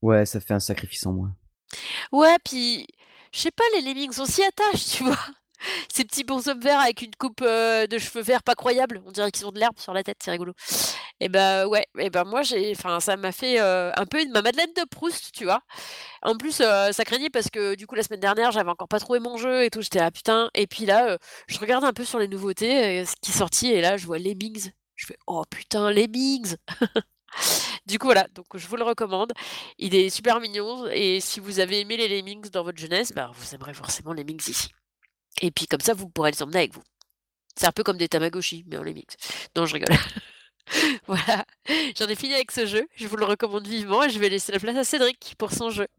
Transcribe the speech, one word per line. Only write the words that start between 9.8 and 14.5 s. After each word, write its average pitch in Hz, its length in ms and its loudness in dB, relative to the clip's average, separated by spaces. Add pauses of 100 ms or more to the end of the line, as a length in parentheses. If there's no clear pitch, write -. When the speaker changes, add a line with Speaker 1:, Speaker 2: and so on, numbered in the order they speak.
Speaker 2:
la 190 100 0
tête, 202 200 -6
c'est - 80 -6
rigolo. 175 240 -6 (680)
Et 185 60 0
ben, 190 380 4
ouais, 208 180 2 (140)
et 196 100 -2
ben, 180 160 2
moi, 214 160 -2
j'ai, 214 340 0
enfin, 175 240 -2
ça 190 200 0
m'a 190 120 -4
fait, 247 300 0
euh, 185 340 2
un 196 120 0
peu 302 160 0
une, 285 80 -2
ma 220 100 2
Madeleine 269 340 2